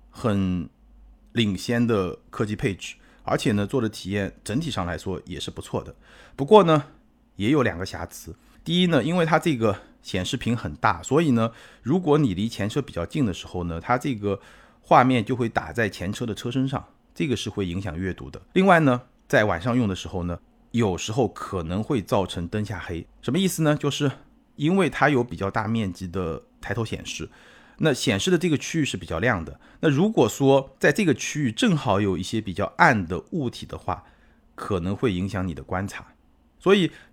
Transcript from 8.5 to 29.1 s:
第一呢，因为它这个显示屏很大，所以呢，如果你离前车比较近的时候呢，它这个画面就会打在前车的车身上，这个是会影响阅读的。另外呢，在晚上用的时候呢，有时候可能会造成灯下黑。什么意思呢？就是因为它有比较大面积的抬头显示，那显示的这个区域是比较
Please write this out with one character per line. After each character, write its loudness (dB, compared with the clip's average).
第 2
一 4
呢， 4
因 -2
为 2
它 4
这 0
个 2
显 -4
示 -4
屏 -2
很 -6
大， 2
所 2
以 4
呢， 2
如 0
果 4
你 2
离 -2
前 -4
车 -4
比 -8
较 -4
近 -2
的 -2
时 -14
候 -6
呢， -6
它 0
这 -4
个 -2
画 6
面 4
就 -4
会 -2
打 -4
在 2
前 -6
车 -6
的 -4
车 -8
身 0
上， -6
这 -2
个 0
是 -6
会 -2
影 -4
响 -6
阅 -2
读 -14
的。 -16
另 4
外 8
呢， 4
在 4
晚 0
上 0
用 2
的 0
时 -10
候 -6
呢， -4
有 2
时 -6
候 2
可 -6
能 -4
会 -2
造 0
成 -6
灯 -4
下 -8
黑。 -10
什 -6
么 0
意 2
思 -4
呢？ 2
就 -2
是 0
因 0
为 2
它 2
有 4
比 -10
较 -2
大 -2
面 0
积 -8
的 -4
抬 -6
头 -4
显 -8
示， -10
那 2
显 0
示 -2
的 4
这 0
个 2
区 -4
域 0
是 -4
比 -10
较 -4